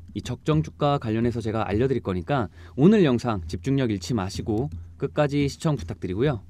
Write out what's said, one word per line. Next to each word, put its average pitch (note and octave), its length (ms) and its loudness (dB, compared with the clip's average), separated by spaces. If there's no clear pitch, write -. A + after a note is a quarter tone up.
이 G2+ 80 -6
적정 D3+ 400 0
주가 C#3+ 340 0
관련해서 A#2 420 0
제가 G#2+ 300 -2
알려드릴 B2 320 0
거니까 F#2 480 -2
오늘 F#3+ 280 8
영상 A#2 420 2
집중력 A#2+ 460 -2
잃지 G2+ 240 -2
마시고 G#2+ 560 -2
끝까지 C#3+ 520 0
시청 D3 260 -2
부탁드리고요. G#2+ 760 -2